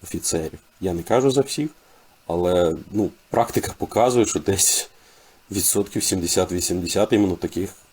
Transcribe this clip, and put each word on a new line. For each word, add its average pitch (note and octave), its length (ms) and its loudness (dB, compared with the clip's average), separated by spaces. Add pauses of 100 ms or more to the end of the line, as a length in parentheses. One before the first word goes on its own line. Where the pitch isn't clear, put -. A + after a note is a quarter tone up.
офіцерів. D#2+ 560 -6 (220)
Я F#2 120 -2
не E2+ 100 -4
кажу C3 280 4
за C3+ 100 2
всіх, D3 280 -2 (580)
але, F2 500 2 (160)
ну, G#2 180 0 (200)
практика - 480 0
показує, A#2+ 480 2
що - 140 -2
десь - 500 0 (640)
відсотків G2+ 500 -2
сімдесят-вісімдесят F2+ 1080 0
іменно G2+ 240 4
таких F2+ 380 -6 (180)